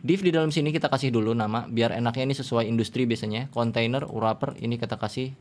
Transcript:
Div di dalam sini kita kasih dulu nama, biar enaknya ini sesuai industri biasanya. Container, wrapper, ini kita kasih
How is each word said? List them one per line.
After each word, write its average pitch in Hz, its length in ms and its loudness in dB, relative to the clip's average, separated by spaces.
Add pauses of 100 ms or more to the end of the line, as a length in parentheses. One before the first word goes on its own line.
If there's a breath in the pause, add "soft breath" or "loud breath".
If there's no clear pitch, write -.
Div 175 160 2
di 185 160 2
dalam 156 160 2
sini 151 160 2
kita 151 240 0
kasih 135 160 2
dulu 113 240 2
nama, 110 320 0
biar 113 320 0
enaknya 120 320 0
ini 139 80 0
sesuai 120 320 0
industri 117 400 0
biasanya. 113 480 -2
Container, 117 480 0
wrapper, 110 560 -2
ini 117 160 -2
kita 113 240 -4
kasih 127 400 -4